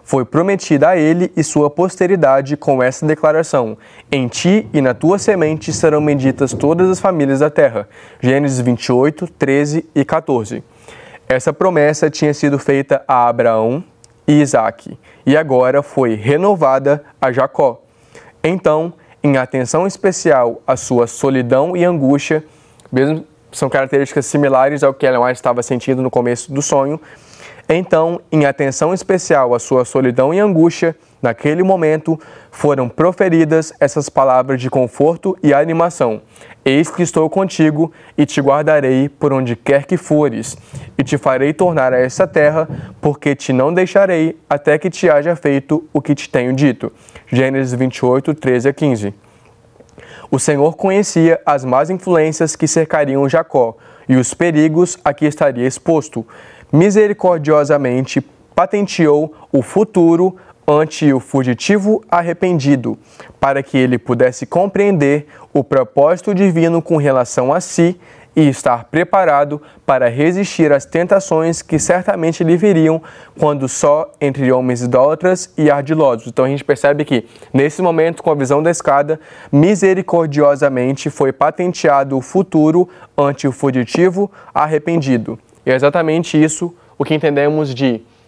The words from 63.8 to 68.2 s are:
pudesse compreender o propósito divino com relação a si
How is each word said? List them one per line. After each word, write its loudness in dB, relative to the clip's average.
pudesse 0
compreender 0
o 0
propósito 0
divino 2
com -2
relação 0
a -2
si -2